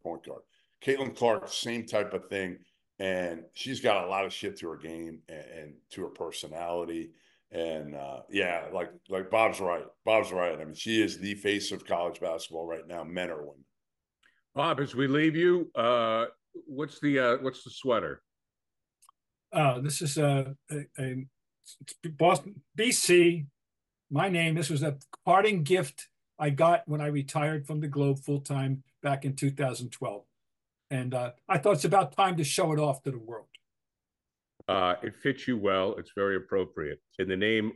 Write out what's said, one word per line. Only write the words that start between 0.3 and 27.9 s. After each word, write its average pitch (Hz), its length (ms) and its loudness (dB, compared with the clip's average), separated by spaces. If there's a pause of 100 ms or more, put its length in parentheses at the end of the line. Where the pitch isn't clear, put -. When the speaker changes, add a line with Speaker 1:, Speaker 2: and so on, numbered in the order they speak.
Speaker 1:
Caitlin 135 320 -2
Clark, 113 320 2
same 117 380 -6
type 101 280 -2
of 92 140 -8
thing. 95 300 -4 (420)
And 90 420 -4 (120)
she's 123 260 -8
got 101 240 2
a 87 40 -6
lot 95 160 0
of 90 80 -6
shit - 260 -8
to 85 100 -10
her 80 80 -10
game 80 520 -12
and, 78 160 -16 (140)
and 76 160 -16 (160)
to 95 120 -10
her 80 60 -6
personality. 82 1000 -6 (400)
And, 80 460 -6
uh, 67 240 -10 (100)
yeah, 87 420 -2
like, 90 180 -6 (180)
like, 95 220 -6
Bob's 110 300 2
right. 87 240 -2 (200)
Bob's 110 280 2
right. 87 280 0
I 78 40 -10
mean, 78 100 -14
she 110 280 0
is 87 160 0
the 101 160 -6
face 101 380 -2
of 90 140 -10
college 87 340 -2
basketball 82 460 -6
right 82 200 -8
now, 85 180 -10
men 87 260 -6
or 78 100 -8
women. 71 240 -16 (920)
Speaker 2:
Bob, 147 260 0
as 120 140 -4
we 131 140 2
leave 151 260 4
you, 175 400 4
uh, 117 520 4 (400)
what's 143 340 -8
the, 143 180 2
uh, 123 200 4
what's 131 260 -6
the - 60 -18
sweater? 101 520 -2 (1300)
Speaker 3:
Uh, 139 280 2
this 147 220 -4
is 156 160 -2
a, 139 360 2 (160)
a, 147 160 -8 (140)
a 131 260 -6 (840)
Boston, 185 500 2 (140)
B 233 180 0
C. 170 540 6 (640)
My 160 180 2
name. 165 260 2
This 165 160 -2
was 147 120 0
a 147 140 -2 (280)
parting 190 380 6
gift 180 460 0 (300)
I 151 120 2
got 165 360 6
when 151 140 -2
I 147 60 -2
retired 147 600 -2
from 156 140 -4
the 156 80 -4
Globe 139 320 2